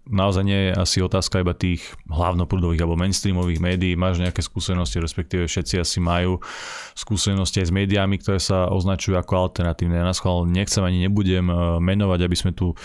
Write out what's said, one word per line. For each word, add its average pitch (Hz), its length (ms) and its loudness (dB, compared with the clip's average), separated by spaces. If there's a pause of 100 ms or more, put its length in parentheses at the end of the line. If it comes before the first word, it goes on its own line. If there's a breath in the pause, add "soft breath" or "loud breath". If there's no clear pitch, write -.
naozaj 95 400 2
nie 98 240 2
je - 20 0
asi 92 320 0
otázka 90 400 0
iba 90 80 2
tých 87 320 -2 (240)
hlavnoprúdových 87 720 0
alebo 85 160 2
mainstreamových 90 640 0
médií. 90 380 0
Máš 90 260 0
nejaké 90 160 -2
skúsenosti, 90 640 -2
respektíve 87 460 -2
všetci 87 340 -2
asi - 160 -2
majú 87 400 0 (560 loud breath)
skúsenosti 98 640 0
aj 90 80 2
s 87 80 2
médiami, 98 400 2
ktoré 95 240 -2
sa 92 320 0
označujú 95 480 0
ako - 160 -4
alternatívne. 87 640 0
Ja 87 80 0
na 92 80 0
schvál 87 320 0
nechcem 92 320 0
ani 90 240 2
nebudem, 92 480 2
e, - 20 0 (300)
menovať, 95 400 2
aby 87 140 0
sme 92 180 0
tu 90 160 0 (140 loud breath)